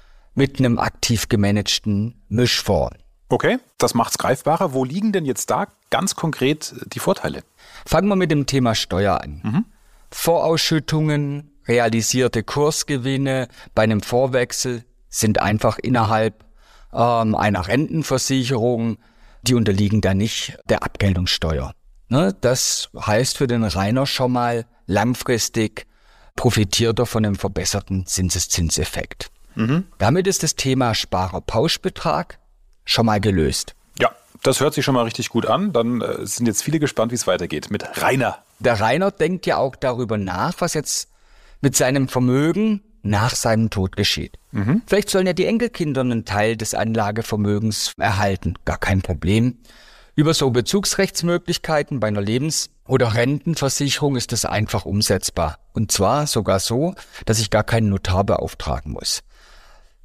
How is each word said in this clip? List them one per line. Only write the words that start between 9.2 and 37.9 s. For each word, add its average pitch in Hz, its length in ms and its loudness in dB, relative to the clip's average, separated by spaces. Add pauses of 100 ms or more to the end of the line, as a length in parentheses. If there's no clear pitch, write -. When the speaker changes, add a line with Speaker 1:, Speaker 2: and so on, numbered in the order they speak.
Speaker 1:
an. 76 220 -12
Speaker 2:
Mhm. 147 220 0 (460)
Speaker 1:
Vorausschüttungen, 156 1400 0 (160)
realisierte 117 800 2
Kursgewinne 135 1040 -2 (260)
bei 107 80 4
einem 110 200 4
Vorwechsel 123 800 0 (240)
sind - 320 2
einfach 107 380 2
innerhalb, 110 640 0 (480)
ähm, 117 420 2
einer 92 320 0
Rentenversicherung, 123 1300 0 (440)
die 127 120 2
unterliegen 104 460 4
da 95 140 2
nicht - 440 -2 (100)
der 110 160 2
Abgeltungssteuer. 87 880 -2 (360)
Ne? 180 320 2
Das - 560 0
heißt 110 420 0
für 143 80 0
den 117 180 0
Rainer 104 420 0
schon 127 260 -2
mal, 120 340 -2 (200)
langfristig 110 1000 0 (500)
profitiert 110 600 2
er 123 80 2
von 110 180 0
einem 101 120 0
verbesserten 95 680 -4
Zinseszinseffekt. - 1200 -2 (240)
Speaker 2:
Mhm. 131 300 0 (140)
Speaker 1:
Damit 156 280 2
ist 196 160 0
das 156 120 -2
Thema 127 400 0
Sparerpauschbetrag 113 1400 -2 (460)
schon - 220 2
mal 107 140 2
gelöst. 92 540 0 (240)
Speaker 2:
Ja, - 120 4 (320)
das - 180 2
hört 143 140 2
sich 135 100 0
schon 135 100 2
mal 120 100 4
richtig 113 260 -6
gut 110 160 0
an. 165 260 0
Dann, 120 300 2
äh, - 240 -6
sind 120 200 -2
jetzt 110 160 0
viele 156 160 0
gespannt, 120 320 0
wie 123 60 -4
es - 100 -4
weitergeht 85 440 -2
mit - 320 -6